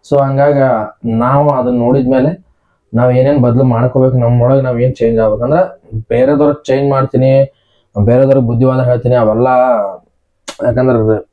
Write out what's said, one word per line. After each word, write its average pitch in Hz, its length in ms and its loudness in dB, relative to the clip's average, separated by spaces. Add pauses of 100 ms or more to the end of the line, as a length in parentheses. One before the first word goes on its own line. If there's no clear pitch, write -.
(100)
So 143 120 2
ಹಂಗಾಗಿ 139 360 0 (460)
ನಾವು 127 460 0
ಅದನ್ನ 123 280 -2
ನೋಡಿದ್ಮೇಲೆ 131 640 0 (500)
ನಾವ್ 123 180 2
ಏನೇನ್ 131 300 2
ಬದ್ಲು 123 220 2
ಮಾಡ್ಕೋಬೇಕು, 127 520 0
ನಮ್ಮೊಳಗೆ 123 460 2
ನಾವ್ 123 180 -4
ಏನ್ 127 140 0
ಚೇಂಜ್ 113 240 0
ಆಗ್ಬೇಕು. 110 260 0
ಅಂದ್ರೆ 139 360 -2 (280)
ಬೇರೆದವ್ರಿಗೆ 143 580 0
ಚೇಂಜ್ 139 240 0
ಮಾಡ್ತೀನಿ, 135 600 0 (520)
ಬೇರೆದವ್ರಿಗೆ 131 420 2
ಬುದ್ಧಿವಾದ 127 340 0
ಹೇಳ್ತೀನಿ, 123 340 0
ಅವೆಲ್ಲ 117 320 0 (1200)
ಯಾಕಂದ್ರೆ 117 680 0